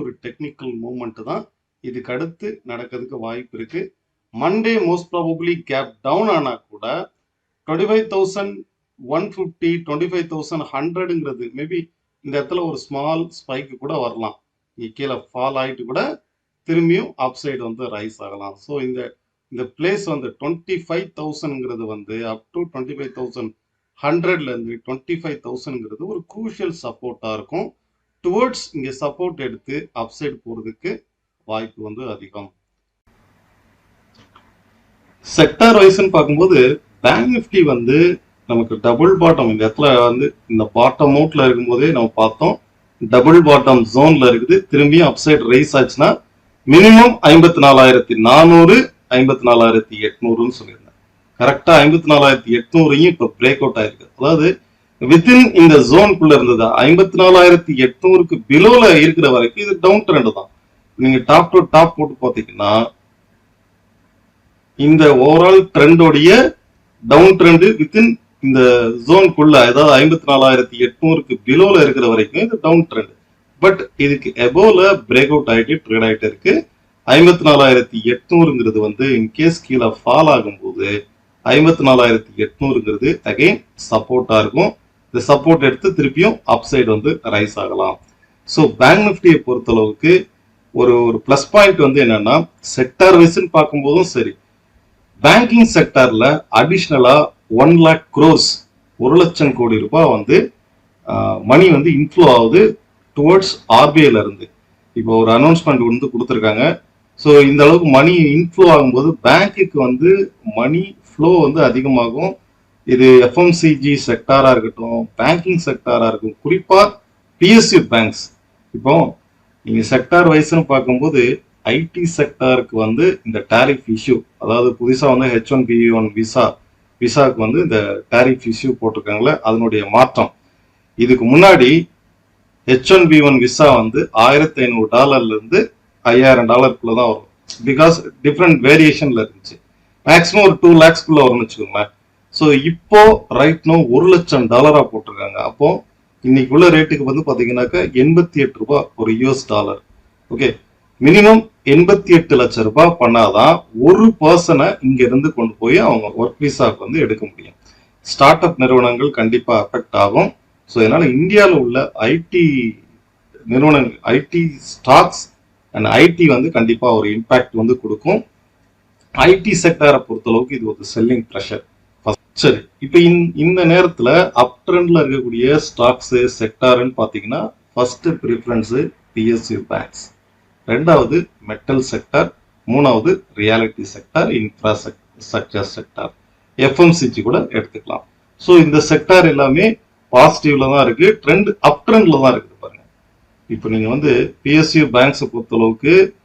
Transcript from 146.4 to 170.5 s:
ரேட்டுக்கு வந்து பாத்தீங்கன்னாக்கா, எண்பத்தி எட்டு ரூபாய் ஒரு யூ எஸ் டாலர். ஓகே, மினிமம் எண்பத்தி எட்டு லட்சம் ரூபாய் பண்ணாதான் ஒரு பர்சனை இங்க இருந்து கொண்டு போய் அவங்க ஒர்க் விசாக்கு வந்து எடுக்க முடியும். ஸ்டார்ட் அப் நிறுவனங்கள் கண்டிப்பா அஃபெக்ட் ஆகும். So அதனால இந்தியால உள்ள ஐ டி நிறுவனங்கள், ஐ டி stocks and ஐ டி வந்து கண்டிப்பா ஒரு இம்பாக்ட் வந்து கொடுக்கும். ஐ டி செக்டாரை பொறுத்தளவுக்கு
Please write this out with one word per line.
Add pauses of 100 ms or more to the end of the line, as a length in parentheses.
ரேட்டுக்கு
வந்து
பாத்தீங்கன்னாக்கா, (220)
எண்பத்தி
எட்டு
ரூபாய் (100)
ஒரு
யூ
எஸ்
டாலர். (480)
ஓகே, (580)
மினிமம் (220)
எண்பத்தி
எட்டு
லட்சம்
ரூபாய்
பண்ணாதான் (320)
ஒரு (140)
பர்சனை (120)
இங்க
இருந்து
கொண்டு
போய் (100)
அவங்க (140)
ஒர்க்
விசாக்கு
வந்து
எடுக்க
முடியும். (560)
ஸ்டார்ட்
அப்
நிறுவனங்கள்
கண்டிப்பா (100)
அஃபெக்ட்
ஆகும். (380)
So
அதனால (140)
இந்தியால
உள்ள
ஐ (180)
டி (1000)
நிறுவனங்கள், (160)
ஐ
டி (300)
stocks (540)
and
ஐ (140)
டி
வந்து
கண்டிப்பா (100)
ஒரு
இம்பாக்ட்
வந்து
கொடுக்கும். (1080)
ஐ
டி (100)
செக்டாரை
பொறுத்தளவுக்கு